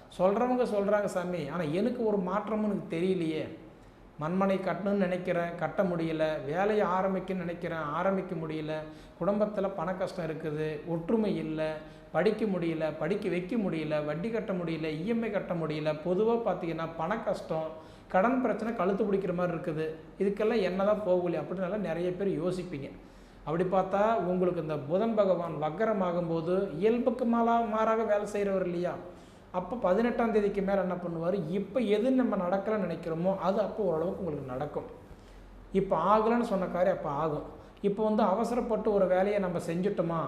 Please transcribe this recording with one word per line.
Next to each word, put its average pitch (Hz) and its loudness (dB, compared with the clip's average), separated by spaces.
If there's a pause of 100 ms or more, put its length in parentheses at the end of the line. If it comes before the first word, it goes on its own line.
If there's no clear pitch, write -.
(180)
சொல்றவங்க 233 4
சொல்றாங்க, 202 2
"சாமி, 175 -2
ஆனா 170 -2
எனக்கு 208 0
ஒரு 208 2
மாற்றமும் 208 0
எனக்கு 170 -4
தெரியலையே. 160 0 (600)
மண்மனை 185 2
கட்டணும்னு 185 -2
நினைக்கிறேன், 180 0
கட்ட 160 0
முடியல. 160 0
வேலையை 196 2
ஆரம்பிக்கணும்னு 190 0
நினைக்கிறேன், 170 -4
ஆரம்பிக்க 175 -2
முடியல. 156 -4 (500)
குடும்பத்துல 208 0
பண 175 -2
கஷ்டம் 185 -4
இருக்குது, 156 -4
ஒற்றுமை 170 0
இல்ல, 156 -4 (340)
படிக்க 208 2
முடியல, 165 0
படிக்க 185 -2
வைக்க 175 -2
முடியல, 156 -2
வட்டி 165 -4
கட்ட 214 -4
முடியல, 165 -2
இ 156 -4
எம் 226 0
ஐ 226 -2
கட்ட 190 -2
முடியல." 156 -2
பொதுவா 220 2
பார்த்தீங்கன்னா, 165 -2 (100)
பண 175 -2
கஷ்டம், 175 -4 (400)
கடன் 240 4
பிரச்சனை 220 0
கழுத்து 196 2
பிடிக்கிற 196 0
மாதிரி 170 0
இருக்குது. 156 -4 (240)
இதுக்கெல்லாம் 208 2
என்னதான் 196 2
போகலையே 175 2
அப்படின்னால 180 -4
நிறைய 175 -2
பேர் 180 -2
யோசிப்பீங்க. 175 -4 (540)
அப்படி 165 0
பார்த்தா, 196 4
உங்களுக்கு 180 2
இந்த 151 -2
புதன் 185 0
பகவான் 175 2
வக்கரமாகும்போது 175 0
இயல்புக்கு 226 2
மாலா-, 233 4
மாறாக 220 2
வேலை 208 2
செய்கிறவர் 196 0
இல்லையா? 175 -2 (600)
அப்போ 185 -4
பதினெட்டாம் 226 2
தேதிக்கு 202 2
மேல 190 2
என்ன 185 0
பண்ணுவாரு? 175 -2
இப்ப 196 -2
எது 214 4
நம்ம 233 4
நடக்கலன்னு 190 0
நினைக்கிறோமோ, 170 -2
அது 196 2
அப்போ 208 -2
ஓரளவுக்கு 175 0
உங்களுக்கு 143 -4
நடக்கும். 139 -6 (880)
இப்ப 190 2
ஆகலைன்னு 220 4
சொன்ன 185 0
காரியம் 180 2
அப்ப - -6
ஆகும். 147 -2 (400)
இப்ப 202 0
வந்து 214 4
அவசரப்பட்டு 220 2
ஒரு 196 6
வேலையை 190 4
நம்ம 180 0
செஞ்சுட்டோமா, 170 0 (100)